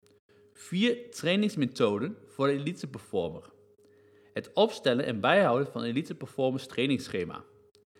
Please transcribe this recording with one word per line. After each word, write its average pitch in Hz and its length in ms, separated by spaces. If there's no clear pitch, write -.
Vier 233 580
trainingsmethoden 151 1080
voor 135 200
de 143 60
elite 147 340
performer. 85 560
Het - 200
opstellen 147 520
en 113 160
bijhouden 139 520
van 117 100
elite 127 320
performers 131 520
trainingsschema. 117 800